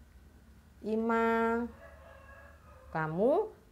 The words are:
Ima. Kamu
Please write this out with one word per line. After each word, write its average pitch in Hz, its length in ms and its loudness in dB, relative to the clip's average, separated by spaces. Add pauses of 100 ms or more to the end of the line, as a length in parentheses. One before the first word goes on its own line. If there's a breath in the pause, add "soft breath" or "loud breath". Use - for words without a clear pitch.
(840)
Ima. 226 800 2 (1300)
Kamu 160 380 0 (400)